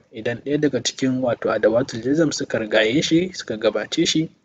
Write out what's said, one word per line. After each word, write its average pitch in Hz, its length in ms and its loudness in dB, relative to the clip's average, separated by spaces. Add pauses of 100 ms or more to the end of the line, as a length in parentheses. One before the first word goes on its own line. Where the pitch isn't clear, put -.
(120)
idan 117 300 -6
ɗaya 143 160 -2
daga 143 260 0
cikin 131 380 -2
wato 113 300 0
adawatul 110 500 0
jazm 147 300 2
suka - 280 -4
rigaye 110 440 2
shi, 175 300 2
suka - 240 -8
gabace 107 480 0
shi. 160 240 0 (160)